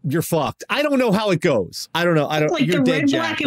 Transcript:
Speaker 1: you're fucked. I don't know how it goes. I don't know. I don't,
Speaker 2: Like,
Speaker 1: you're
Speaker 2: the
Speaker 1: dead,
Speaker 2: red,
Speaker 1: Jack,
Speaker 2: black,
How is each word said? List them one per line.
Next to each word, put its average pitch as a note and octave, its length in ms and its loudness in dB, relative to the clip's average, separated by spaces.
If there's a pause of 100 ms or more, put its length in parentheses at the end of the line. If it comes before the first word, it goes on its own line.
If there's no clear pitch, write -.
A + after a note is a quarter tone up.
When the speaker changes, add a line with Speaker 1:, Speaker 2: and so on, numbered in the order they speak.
Speaker 1:
you're D3+ 180 0
fucked. C#3+ 480 -2
I B3 120 0
don't C#4+ 160 0
know B3 120 2
how G#3 200 2
it F3 100 0
goes. A#2 540 -2
I E3+ 100 0
don't F3 100 2
know. D3 140 2
I D3+ 100 -2
don't, D3+ 140 0
Speaker 2:
Like, D4 140 0
Speaker 1:
you're G#3 120 0
Speaker 2:
the C4+ 60 2
Speaker 1:
dead, B3+ 160 2
Speaker 2:
red, D4 80 2
Speaker 1:
Jack, D#4+ 300 -2
Speaker 2:
black, - 80 -4